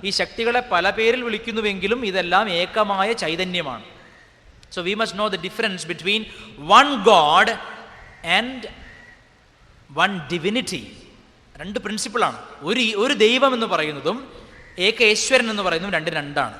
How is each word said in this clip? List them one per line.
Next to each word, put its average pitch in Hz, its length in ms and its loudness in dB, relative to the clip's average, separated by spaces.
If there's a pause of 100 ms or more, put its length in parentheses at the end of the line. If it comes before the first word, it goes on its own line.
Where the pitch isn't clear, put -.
ഈ 196 60 -4
ശക്തികളെ 233 520 -2 (100)
പല 180 180 2
പേരിൽ 226 320 2
വിളിക്കുന്നുവെങ്കിലും 214 840 -4
ഇതെല്ലാം 185 440 0
ഏകമായ 196 640 0
ചൈതന്യമാണ്. 165 720 -4 (920)
So 185 80 -6
we 185 120 -2
must 208 180 -2
know 208 160 -2
the 190 80 -4
difference 185 500 -6
between 185 400 -4 (400)
one 240 380 6
God 190 540 6 (840)
and 247 280 -8 (1300)
one 180 260 0 (120)
divinity. 180 480 -4 (760)
രണ്ട് 190 220 -8
പ്രിൻസിപ്പിളാണ്. 208 600 -2 (220)
ഒരു, 220 360 0
ഒരു 254 180 2
ദൈവം 247 400 4
എന്ന് 226 120 -2
പറയുന്നതും 156 600 -2 (500)
ഏക 208 240 2
ഈശ്വരൻ 226 480 4
എന്ന് 208 120 -4
പറയുന്നതും 180 320 0
രണ്ടും 156 200 -2
രണ്ടാണ്. 143 440 -4